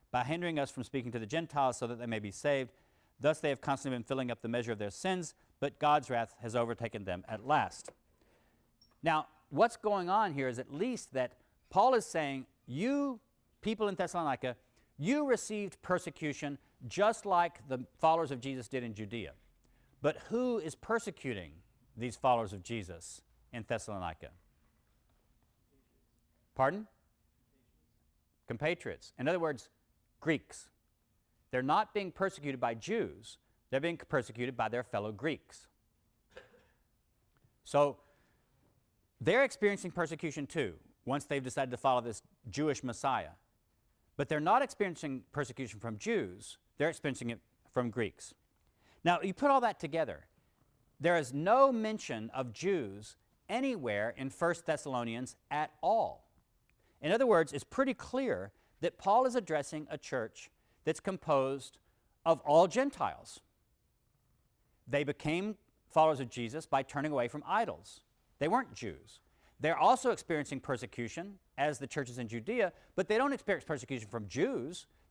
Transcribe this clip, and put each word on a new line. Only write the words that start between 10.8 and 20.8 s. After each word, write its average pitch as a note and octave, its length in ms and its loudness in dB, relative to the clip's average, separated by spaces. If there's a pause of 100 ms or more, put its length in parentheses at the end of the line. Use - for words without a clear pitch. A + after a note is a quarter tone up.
that B2+ 240 -2 (320)
Paul A#3 240 6
is A3 120 4
saying, C#3 420 -2 (180)
"You B3+ 540 -2 (420)
people G#3+ 260 0
in G3 80 -2
Thessalonica, D#3 640 -2 (400)
you C4+ 280 2
received G#3+ 560 -2
persecution D3+ 800 -4 (280)
just G#3 380 2
like F3 420 2
the B2+ 180 -4 (140)
followers D#3+ 320 4
of C3 80 -4
Jesus C3 280 -6
did C3 160 -4
in A#2 100 -6
Judea." G2+ 420 -8 (680)
But - 160 2 (120)
who B3 280 0
is D#3+ 180 -6
persecuting A#2 840 -4 (340)